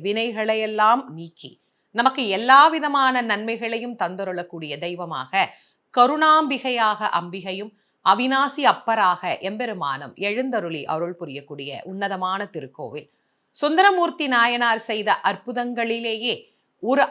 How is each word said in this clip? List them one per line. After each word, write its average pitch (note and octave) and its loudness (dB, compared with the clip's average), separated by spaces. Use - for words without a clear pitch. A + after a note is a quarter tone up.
வினைகளையெல்லாம் A3 0
நீக்கி, E3 -16
நமக்கு B3+ 2
எல்லா B3+ 8
விதமான C#4 0
நன்மைகளையும் A3+ -4
தந்தருளக்கூடிய F3 -6
தெய்வமாக, E3+ -4
கருணாம்பிகையாக B3+ 4
அம்பிகையும், F#3 -6
அவிநாசி C4 2
அப்பராக F#3+ 0
எம்பெருமானும் F3+ -6
எழுந்தருளி G3+ -4
அருள் F3 -4
புரியக்கூடிய C#3 -12
உன்னதமான F#3+ -4
திருக்கோவில். C3+ -12
சுந்தரமூர்த்தி E4+ 2
நாயனார் A#3+ 2
செய்த G#3+ -2
அற்புதங்களிலேயே A#3 -4
ஒரு A#3+ 4